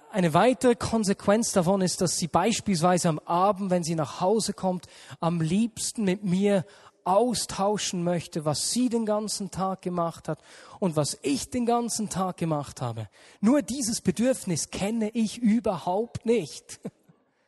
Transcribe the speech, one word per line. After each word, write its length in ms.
eine 220
weitere 420
Konsequenz 760
davon 300
ist, 200
dass 160
sie 100
beispielsweise 800
am 100
Abend, 500
wenn 140
sie 100
nach 280
Hause 320
kommt, 340
am 200
liebsten 640
mit 200
mir 420
austauschen 1000
möchte, 400
was 280
sie 180
den 160
ganzen 460
Tag 320
gemacht 440
hat 140
und 160
was 260
ich 300
den 160
ganzen 420
Tag 280
gemacht 440
habe. 260
Nur 220
dieses 400
Bedürfnis 720
kenne 380
ich 280
überhaupt 880
nicht. 540